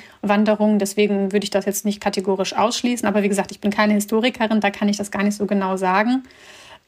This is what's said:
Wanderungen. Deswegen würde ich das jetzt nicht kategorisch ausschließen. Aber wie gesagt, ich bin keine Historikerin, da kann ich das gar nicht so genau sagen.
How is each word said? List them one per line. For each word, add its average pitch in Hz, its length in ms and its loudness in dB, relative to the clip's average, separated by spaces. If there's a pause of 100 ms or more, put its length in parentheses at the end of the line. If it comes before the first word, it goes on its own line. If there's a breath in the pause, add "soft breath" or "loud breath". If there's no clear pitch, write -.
(200 loud breath)
Wanderungen. 214 580 2
Deswegen 196 540 0
würde 202 120 0
ich - 60 -10
das 190 140 0
jetzt 202 220 -4
nicht 202 160 -2
kategorisch 190 520 -2
ausschließen. 233 540 0
Aber 202 140 2
wie 196 80 0
gesagt, 190 220 -2
ich - 100 -14
bin 202 80 0
keine 214 240 2
Historikerin, 220 680 0
da 202 80 0
kann 202 220 0
ich 208 80 -2
das 202 120 -6
gar 196 120 -4
nicht 208 160 0
so 202 80 -2
genau 190 320 0
sagen. 214 460 2 (640 loud breath)